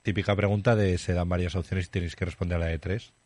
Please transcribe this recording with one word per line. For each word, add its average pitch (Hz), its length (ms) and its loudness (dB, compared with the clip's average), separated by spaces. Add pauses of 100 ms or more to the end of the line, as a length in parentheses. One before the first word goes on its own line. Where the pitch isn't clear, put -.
típica 101 340 0
pregunta 101 400 2
de 95 220 4
se - 160 -2
dan 87 160 0
varias 90 260 -2
opciones 92 300 -2
y - 40 -20
tenéis 87 280 -4
que - 80 -4
responder 87 320 -4
a - 20 0
la 85 80 0
de 82 120 -2
tres. 95 340 -6 (120)